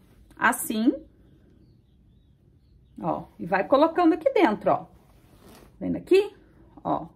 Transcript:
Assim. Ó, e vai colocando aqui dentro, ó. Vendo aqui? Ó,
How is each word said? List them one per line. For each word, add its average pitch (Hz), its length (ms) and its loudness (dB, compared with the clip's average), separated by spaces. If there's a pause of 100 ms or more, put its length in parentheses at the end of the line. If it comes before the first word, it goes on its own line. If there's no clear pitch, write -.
(380)
Assim. 233 560 0 (2000)
Ó, 156 260 -6 (120)
e 202 60 -10
vai 190 200 -2
colocando 320 460 4
aqui 359 220 -2
dentro, 220 380 2
ó. - 140 0 (920)
Vendo 180 180 -6
aqui? 403 380 0 (480)
Ó, 156 320 -4